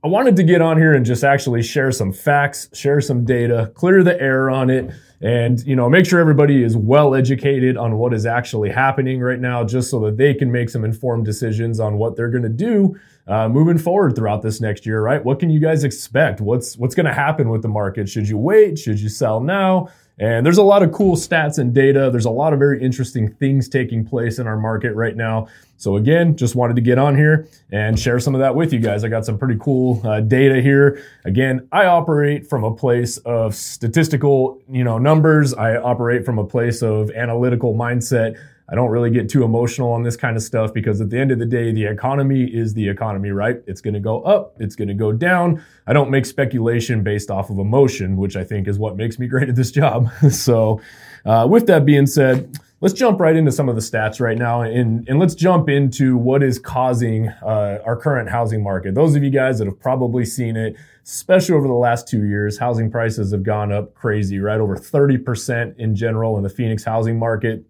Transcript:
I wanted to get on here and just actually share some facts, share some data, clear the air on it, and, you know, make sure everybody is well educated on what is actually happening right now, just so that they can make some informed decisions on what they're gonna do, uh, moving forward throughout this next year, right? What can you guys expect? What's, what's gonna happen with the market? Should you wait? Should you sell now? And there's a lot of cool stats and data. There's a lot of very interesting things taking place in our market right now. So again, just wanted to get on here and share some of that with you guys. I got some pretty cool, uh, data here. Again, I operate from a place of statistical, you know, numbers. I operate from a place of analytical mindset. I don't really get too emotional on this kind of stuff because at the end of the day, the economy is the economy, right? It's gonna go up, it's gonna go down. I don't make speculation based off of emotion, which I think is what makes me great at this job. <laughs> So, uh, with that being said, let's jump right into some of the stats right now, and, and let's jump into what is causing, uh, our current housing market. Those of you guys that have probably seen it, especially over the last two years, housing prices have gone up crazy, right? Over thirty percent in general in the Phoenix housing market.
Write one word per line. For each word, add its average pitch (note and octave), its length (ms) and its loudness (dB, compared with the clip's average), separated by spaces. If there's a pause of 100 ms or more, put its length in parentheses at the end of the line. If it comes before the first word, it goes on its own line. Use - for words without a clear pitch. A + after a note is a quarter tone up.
I F3+ 60 -2
wanted G#3+ 280 4
to F#3+ 60 4
get E3+ 200 6
on D#3+ 160 4
here D#3+ 160 6
and B2 100 4
just A#2 180 -2
actually C#3 380 2
share C3 320 -2
some G2 200 -4
facts, C#3+ 600 -2
share C#3+ 300 0
some B2 240 -2
data, A#2 480 0
clear F#3 280 2
the F3 200 2
air C3 260 0
on C3 220 0
it, C3 200 -2 (300)
and, A#2+ 460 0
you C#3 80 0
know, B2 160 2
make F3+ 160 6
sure F3 140 2
everybody C#3+ 420 4
is A2+ 140 0
well C3 400 4
educated B2+ 600 0
on A2 220 -2
what A#2+ 160 0
is G#2+ 100 -2
actually A2+ 460 -2
happening C3 500 0
right B2 200 -2
now, B2 240 -2
just A#2+ 260 -2
so B2+ 140 -2
that G#2+ 120 -2
they C3+ 180 4
can C3+ 180 -2
make A#2+ 180 -2
some A2 140 -4
informed A#2 400 -2
decisions A2 560 -4
on G#2 180 -2
what A2+ 160 -2
they're A#2 160 -4
gonna A#2+ 180 -2
do, F#3+ 480 0 (300)
uh, A2 220 -2
moving D#3 280 4
forward E3+ 380 0
throughout G#2+ 280 -2
this A2 180 -4
next G#2+ 260 -4
year, A2 160 -2
right? C3+ 220 0
What C#3 160 -2
can E3+ 100 0
you D#3 80 4
guys D#3 240 2
expect? C3 580 -2
What's, A2+ 380 -2
what's A#2+ 160 -4
gonna D#3+ 180 -2
happen D3 360 0
with A2 140 -2
the A2+ 60 -4
market? G2+ 400 -4
Should G#2 200 -4
you G#2+ 100 -4
wait? F3+ 400 4
Should G#2+ 220 -4
you G#2+ 80 -4
sell A2 320 -2
now? F#3 480 0 (320)
And A#2 240 0
there's F3 140 4
a G#3 60 6
lot G3+ 180 6
of E3 80 4
cool F#3+ 240 2
stats D#3 440 -2
and B2 140 0
data. C3+ 380 4
There's A#2+ 140 -2
a A#2 60 0
lot C#3+ 220 0
of C#3+ 60 0
very C#3 240 2
interesting B2 520 -4
things C3+ 340 0
taking B2 360 -4
place A#2 360 -6
in A#2 80 -6
our A2 80 -4
market A2 380 -4
right A2+ 200 -4
now. A2+ 320 -4 (300)
So G2+ 180 -4
again, D3+ 400 2
just B2 220 -2
wanted A#2+ 180 0
to A#2+ 80 0
get B2 160 2
on C#3 180 2
here D#3 300 2 (240)
and G#2+ 260 -2
share A#2+ 220 0
some C3+ 160 -2
of C3 60 0
that C3 160 2
with D#3 160 0
you A#2+ 80 0
guys. G#2 240 -2
I A2+ 40 -4
got A2 160 -4
some G#2+ 140 -6
pretty A#2+ 220 -2
cool, B2+ 440 0
uh, G#2+ 140 -2
data B2+ 420 4
here. C#3 400 4 (240)
Again, B2+ 460 -2
I F#3+ 140 4
operate D3+ 640 0
from B2 160 -4
a A2+ 100 -2
place A#2+ 440 -2
of A2+ 360 -2
statistical, C#3 1120 0
you C3 140 -4
know, A#2 160 -2
numbers. D3+ 560 4
I A2+ 220 0
operate A#2+ 480 -2
from A#2+ 160 -2
a G2+ 40 -2
place A#2 380 -2
of G#2+ 300 -2
analytical A#2+ 640 -2
mindset. A#2 600 -2 (340)
I - 40 -8
don't A#2+ 160 0
really A#2+ 200 0
get A2+ 200 0
too C3 140 2
emotional A#2+ 480 -2
on A#2 100 -2
this A#2 120 -4
kind A#2 220 -4
of A2 60 -4
stuff A2 320 -4
because G#2 260 -2
at G#2+ 80 -2
the A2+ 100 -4
end C3+ 120 0
of B2 80 0
the A#2 80 -4
day, A#2 260 -2
the A2 140 -2
economy C3+ 580 -2
is A2+ 300 -4
the A2 120 -2
economy, G2+ 440 -6
right? G#2+ 360 -4
It's F#2+ 140 -12
gonna G#2 200 -6
go A2 220 -4
up, G3+ 380 0
it's G2+ 160 -8
gonna G2+ 160 -6
go G#2+ 180 -2
down. F3 540 0 (220)
I A2+ 80 0
don't C#3 160 2
make C3+ 160 0
speculation A#2 760 -2
based G#2 280 -4
off G2 180 -6
of G2 100 -6
emotion, G2+ 600 0
which G2 180 -4
I F#2 80 -6
think G2 240 -6
is G2+ 100 -2
what G#2 180 -4
makes A2+ 220 -6
me B2 80 -4
great B2+ 220 0
at B2 60 -2
this B2 160 0
job. B2 460 0
<laughs> D3 140 6
So, A2+ 520 2 (420)
uh, A2+ 240 4
with A3+ 200 6
that D#3 180 6
being C#3+ 180 6
said, C3+ 540 2 (240)
let's F#3 100 2
jump A3+ 280 0
right D#3+ 140 4
into D#3+ 160 2
some C3 200 -2
of A#2 40 -2
the A2 60 -2
stats G#2+ 400 -4
right A2+ 160 0
now, A#2+ 240 -2
and, A2+ 480 -2
and C3+ 100 0
let's F3 160 2
jump E3 360 2
into C3+ 480 2
what C3 240 2
is C3 160 0
causing, A#2 680 -2
uh, G#2 580 -4
our A#2 100 -2
current B2 320 -2
housing A2 340 -2
market. G2 320 -4
Those D3 220 4
of C#3+ 80 0
you C#3 60 0
guys C3 300 0
that G#2+ 60 -2
have F#2+ 140 -8
probably B2+ 460 -2
seen A#2 300 -6
it, A2 200 -6 (280)
especially - 500 0
over C#3 120 2
the C3 60 0
last A#2+ 340 0
two G#2 200 -2
years, G#2 320 -4
housing A2+ 320 -2
prices A2 420 -2
have G2 120 -2
gone G#2 280 -2
up G2+ 220 -6
crazy, G2+ 460 -2
right? G#2+ 200 -2
Over G2 160 -2
thirty C#3 400 2
percent A#2 640 -4
in A2 180 -2
general A2 400 -2
in G2 60 -2
the G2 80 -4
Phoenix A2+ 340 -4
housing A2+ 340 -2
market. A2+ 520 -4